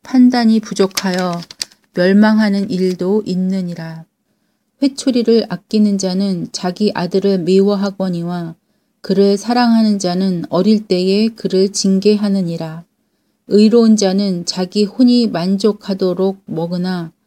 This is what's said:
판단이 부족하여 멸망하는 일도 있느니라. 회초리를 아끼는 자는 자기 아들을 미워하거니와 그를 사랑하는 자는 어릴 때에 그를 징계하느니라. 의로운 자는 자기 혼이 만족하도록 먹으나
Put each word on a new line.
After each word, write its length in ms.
판단이 580
부족하여 800
멸망하는 760
일도 560
있느니라. 800
회초리를 680
아끼는 480
자는 540
자기 420
아들을 460
미워하거니와 1160
그를 360
사랑하는 640
자는 500
어릴 380
때에 420
그를 420
징계하느니라. 1120
의로운 480
자는 500
자기 380
혼이 440
만족하도록 1200
먹으나 640